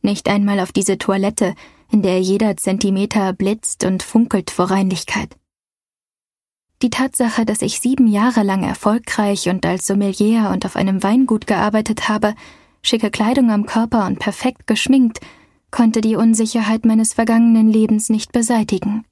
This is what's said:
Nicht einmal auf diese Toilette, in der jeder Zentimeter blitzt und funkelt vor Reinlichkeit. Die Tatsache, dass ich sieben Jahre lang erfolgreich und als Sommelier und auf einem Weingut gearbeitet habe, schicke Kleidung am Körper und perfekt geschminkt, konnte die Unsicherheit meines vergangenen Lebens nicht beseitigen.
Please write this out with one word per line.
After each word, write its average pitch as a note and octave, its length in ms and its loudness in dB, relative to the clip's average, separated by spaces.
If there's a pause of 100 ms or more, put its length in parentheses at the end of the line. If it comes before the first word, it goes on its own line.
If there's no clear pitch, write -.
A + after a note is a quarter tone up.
Nicht G3+ 260 -2
einmal G3+ 320 0
auf F3+ 120 -4
diese G3 260 -2
Toilette, G3 560 -2 (380)
in G#3+ 100 2
der F#3 180 0
jeder G3 380 0
Zentimeter G3 760 -2
blitzt - 520 -4
und F#3 160 -2
funkelt A3+ 480 0
vor F#3 220 -2
Reinlichkeit. F#3+ 680 -4 (1400)
Die B3 80 0
Tatsache, A#3 560 -2
dass G#3+ 160 -4
ich - 180 -4
sieben B3+ 280 2
Jahre G#3+ 340 2
lang F#3+ 220 0
erfolgreich G3+ 840 -2
und F#3 160 -2
als F3+ 220 -2
Sommelier G3+ 680 0
und F#3 140 -2
auf F#3+ 100 -8
einem F#3+ 280 0
Weingut A3 420 2
gearbeitet G#3+ 640 -2
habe, G#3+ 240 0 (480)
schicke A3+ 300 -2
Kleidung A#3 400 2
am G#3 160 0
Körper A3+ 400 0
und F#3 100 -4
perfekt - 480 -6
geschminkt, A#3+ 540 2 (500)
konnte A3+ 320 2
die A3 140 0
Unsicherheit A3 680 2
meines A3 300 2
vergangenen A3+ 540 4
Lebens G#3+ 420 2
nicht G#3+ 220 -2
beseitigen. A3 800 -2